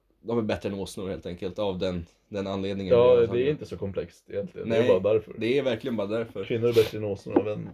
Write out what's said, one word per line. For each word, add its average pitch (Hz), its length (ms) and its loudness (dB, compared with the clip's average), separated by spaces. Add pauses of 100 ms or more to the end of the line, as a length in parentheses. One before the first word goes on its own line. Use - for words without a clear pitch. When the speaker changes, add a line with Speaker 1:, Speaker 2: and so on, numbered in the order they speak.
(200)
Speaker 1:
de 117 180 -2
är 113 40 2
bättre 104 260 -4
än 98 60 -4
åsnor 95 340 -8
helt 85 180 -8
enkelt, 90 320 -8
av 98 200 -2
den, 90 280 -2 (220)
den 98 180 -6
anledningen? 98 500 0
Speaker 2:
Ja, 123 160 8
Speaker 1:
Eller 120 80 8
Speaker 2:
det 117 200 2
är 127 40 2
Speaker 1:
vad 143 60 2
Speaker 2:
inte 151 160 -6
så - 120 -10
komplext 95 520 -8
egentligen. 98 380 -8
Det 117 80 0
är - 60 4
Speaker 1:
Nej, 123 180 6
Speaker 2:
bara 101 120 4
därför. 110 260 0
Speaker 1:
det 117 200 2
är 135 40 0
verkligen 120 340 -2
bara 101 100 -2
därför. 107 380 -6
Speaker 2:
Kvinnor 117 240 0
är 120 40 4
bättre 110 260 4
än 107 60 -4
åsnor 104 340 -2
av 104 100 2
en, 107 260 -6